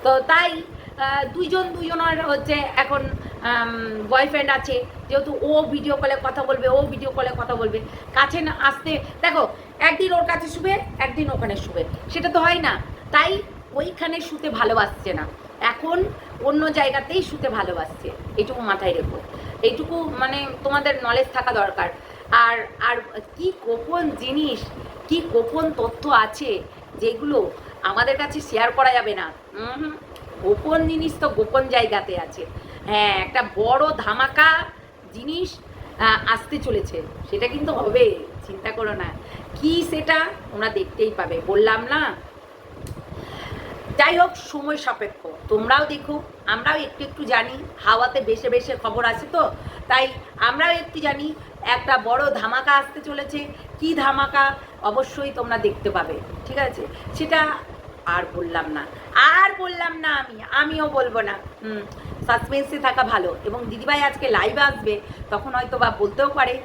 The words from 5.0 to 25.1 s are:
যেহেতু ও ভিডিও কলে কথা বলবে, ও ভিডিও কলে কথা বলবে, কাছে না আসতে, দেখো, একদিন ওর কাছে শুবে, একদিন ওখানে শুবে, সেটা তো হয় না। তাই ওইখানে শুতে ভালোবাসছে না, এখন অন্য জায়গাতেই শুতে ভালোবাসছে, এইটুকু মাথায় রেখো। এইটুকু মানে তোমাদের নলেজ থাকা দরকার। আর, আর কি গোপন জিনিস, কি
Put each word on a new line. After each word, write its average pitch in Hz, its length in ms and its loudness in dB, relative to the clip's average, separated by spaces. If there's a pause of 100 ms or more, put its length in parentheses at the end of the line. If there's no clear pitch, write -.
যেহেতু 277 320 0
ও 302 220 4
ভিডিও 285 320 0
কলে 277 280 2
কথা 269 200 -2
বলবে, 262 240 2
ও 262 140 6
ভিডিও 269 300 -2
কলে 262 260 -2
কথা 240 180 -2
বলবে, 220 240 0 (340)
কাছে 277 280 2
না 311 180 -2
আসতে, 277 400 2 (220)
দেখো, 320 260 4 (320)
একদিন 349 340 4
ওর 349 120 4
কাছে 339 220 -2
শুবে, 381 320 0 (200)
একদিন 277 300 -2
ওখানে 226 260 -2
শুবে, 175 280 -4 (260)
সেটা 339 200 -2
তো 339 100 4
হয় 339 200 4
না। 269 220 0 (300)
তাই 339 300 4 (320)
ওইখানে 330 480 -4
শুতে 302 280 -6
ভালোবাসছে 220 640 0
না, 151 140 -4 (320)
এখন 320 440 0 (400)
অন্য 302 300 2
জায়গাতেই 277 500 2
শুতে 269 260 -4
ভালোবাসছে, 180 600 -4 (280)
এইটুকু 240 240 -2
মাথায় 196 320 0
রেখো। - 260 -2 (420)
এইটুকু 320 480 0 (100)
মানে 277 280 -2 (160)
তোমাদের 277 300 2 (100)
নলেজ 247 300 2
থাকা 262 180 0
দরকার। 190 380 0 (420)
আর, 233 260 6 (220)
আর 240 180 2 (400)
কি 359 140 -2 (140)
গোপন 311 440 -2
জিনিস, 262 500 -2 (480)
কি 330 140 2 (120)